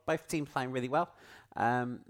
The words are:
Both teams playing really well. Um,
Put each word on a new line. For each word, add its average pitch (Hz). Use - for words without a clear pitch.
Both 160
teams 151
playing 131
really 127
well. 156
Um, 123